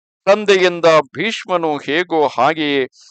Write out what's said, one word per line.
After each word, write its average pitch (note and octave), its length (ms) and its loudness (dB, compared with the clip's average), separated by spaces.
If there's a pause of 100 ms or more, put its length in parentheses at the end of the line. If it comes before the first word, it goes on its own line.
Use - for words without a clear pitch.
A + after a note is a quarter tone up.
(260)
ತಂದೆಯಿಂದ F#3 600 2
ಭೀಷ್ಮನು D#3+ 920 0
ಹೇಗೋ D#3 500 -2
ಹಾಗೆಯೇ C#3+ 600 -2 (240)